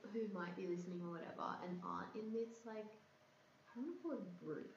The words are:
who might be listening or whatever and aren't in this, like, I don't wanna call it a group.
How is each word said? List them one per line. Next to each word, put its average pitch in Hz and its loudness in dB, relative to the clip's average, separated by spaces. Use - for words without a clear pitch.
who 220 4
might 180 0
be 185 0
listening 175 2
or 175 0
whatever - 0
and 180 0
aren't 175 0
in 220 0
this, 226 0
like, 214 -4
I - -18
don't 277 2
wanna 349 -2
call 330 2
it 233 2
a 175 -4
group. 151 0